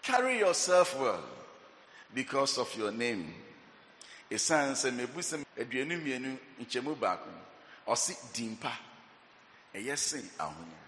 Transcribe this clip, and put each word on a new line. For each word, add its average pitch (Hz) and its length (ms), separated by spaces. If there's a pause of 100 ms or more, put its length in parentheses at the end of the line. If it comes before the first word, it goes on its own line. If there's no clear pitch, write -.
Carry 254 380
yourself 180 600
well 101 240 (880)
because 135 440
of 123 180
your 107 160
name. 107 420 (960)
Ɛsiane 139 440
sɛ 127 180
mebu 123 300
sɛ 156 240 (120)
aduonu 131 440
mmienu 131 360 (220)
nkyɛmu 127 400
baako, 92 300 (580)
ɔse 117 460
din 113 240
pa, - 200 (960)
ɛyɛ 123 240
sen 127 400
ahonya. 80 500